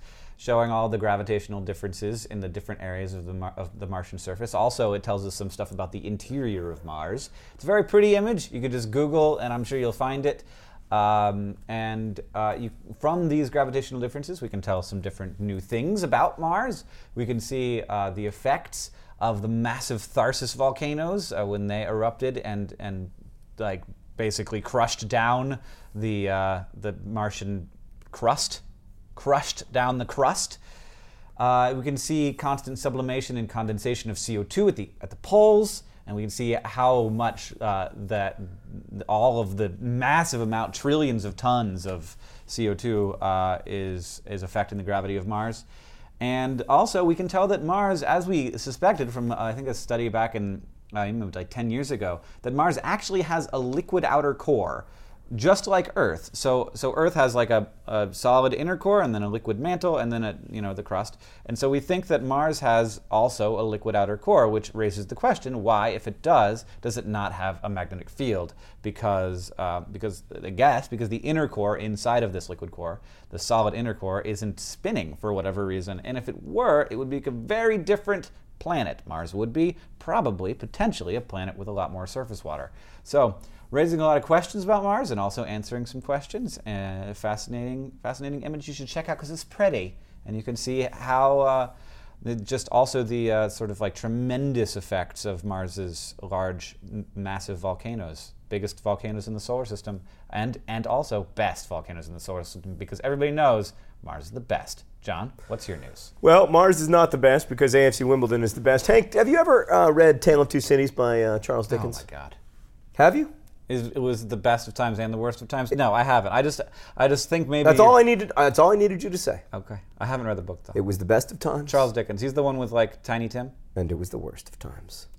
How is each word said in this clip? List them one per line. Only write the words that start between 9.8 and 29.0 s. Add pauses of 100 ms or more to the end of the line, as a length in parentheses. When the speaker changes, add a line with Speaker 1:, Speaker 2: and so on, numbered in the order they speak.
Speaker 1:
find
it. (460)
Um, (100)
and, (140)
uh,
you, (280)
from
these
gravitational
differences,
we
can
tell
some
different
new
things
about
Mars. (300)
We
can
see,
uh,
the
effects (260)
of
the
massive
Tharsis
volcanoes,
uh,
when
they
erupted
and,
and, (480)
like, (360)
basically
crushed
down (380)
the,
uh, (220)
the (120)
Martian (420)
crust, (560)